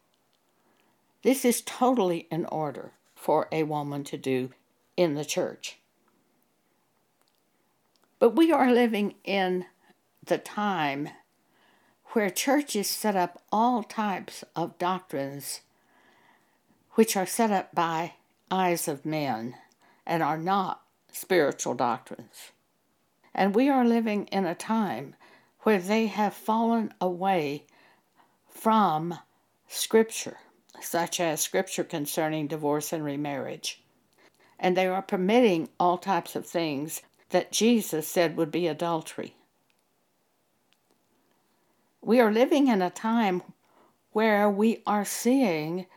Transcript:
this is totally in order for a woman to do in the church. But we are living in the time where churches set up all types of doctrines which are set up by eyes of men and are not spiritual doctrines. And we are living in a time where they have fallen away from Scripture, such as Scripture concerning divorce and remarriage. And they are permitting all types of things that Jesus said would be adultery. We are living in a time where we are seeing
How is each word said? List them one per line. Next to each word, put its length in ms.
this 220
is 180
totally 680
in 140
order 480
for 380
a 120
woman 420
to 120
do 340
in 200
the 100
church. 520
But 180
we 160
are 180
living 440
in 400
the 140
time 720
where 180
churches 600
set 280
up 240
all 320
types 640
of 220
doctrines 840
which 240
are 80
set 260
up 240
by 380
eyes 380
of 180
men 500
and 180
are 140
not 440
spiritual 640
doctrines. 760
And 200
we 140
are 160
living 440
in 180
a 100
time 600
where 160
they 280
have 260
fallen 680
away 640
from 680
Scripture, 720
such 380
as 220
Scripture 420
concerning 640
divorce 460
and 100
remarriage. 800
And 160
they 120
are 140
permitting 680
all 180
types 380
of 100
things 560
that 220
Jesus 560
said 280
would 160
be 160
adultery. 680
We 200
are 100
living 380
in 120
a 80
time 540
where 360
we 380
are 180
seeing 800